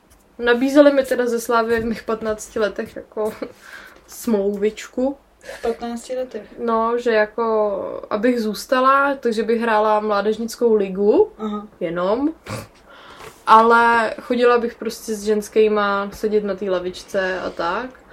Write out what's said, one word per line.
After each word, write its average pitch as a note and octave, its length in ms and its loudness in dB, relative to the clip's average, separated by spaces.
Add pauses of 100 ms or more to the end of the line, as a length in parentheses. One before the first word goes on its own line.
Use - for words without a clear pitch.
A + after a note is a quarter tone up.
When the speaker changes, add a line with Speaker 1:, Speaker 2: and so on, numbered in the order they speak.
(400)
Speaker 1:
nabízeli C4+ 540 6
mi C4+ 100 4
teda B3 220 -2
ze A3+ 140 -2
Slávie A3+ 420 0
v A3 40 -4
mých A3+ 180 -4
patnácti A3 560 -6
letech G#3+ 360 -4
jako - 380 -8 (380)
<laughs> - 360 -20
smlouvičku. G#3+ 1120 -2 (220)
Speaker 2:
V - 220 -16
patnácti A#3 540 -6
letech? B3 320 -8 (120)
Speaker 1:
No, A3+ 380 0
že A#3+ 140 -2
jako, G#3+ 340 0 (640)
abych A#3+ 320 0
zůstala, C4+ 720 0
takže A3+ 280 -2
bych A3 180 0
hrála G#3+ 380 2
mládežnickou G#3+ 760 0
ligu. G3+ 640 2
Speaker 2:
Aha. G#3 300 -8 (120)
Speaker 1:
Jenom. F#3+ 540 -2 (1120)
Ale A#3 720 6
chodila A#3+ 360 2
bych A#3 180 -4
prostě A3 400 -8
s G3+ 80 -10
ženskýma G#3 880 0
sedět G#3+ 300 0
na G3 120 -4
té G3 140 -6
lavičce F#3 720 -4
a F#3 100 -6
tak. F#3 400 -4 (240)